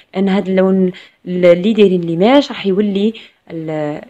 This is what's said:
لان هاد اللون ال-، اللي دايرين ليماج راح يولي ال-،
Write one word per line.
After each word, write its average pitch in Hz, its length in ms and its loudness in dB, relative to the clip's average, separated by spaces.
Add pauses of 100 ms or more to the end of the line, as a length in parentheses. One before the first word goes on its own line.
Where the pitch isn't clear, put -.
(140)
لان 190 160 -2
هاد 190 200 -2
اللون 190 380 2 (400)
ال-، 180 180 0
اللي 180 280 4
دايرين 190 280 2
ليماج 196 480 2
راح 208 160 -10
يولي 202 480 -2 (380)
ال-، 156 580 -8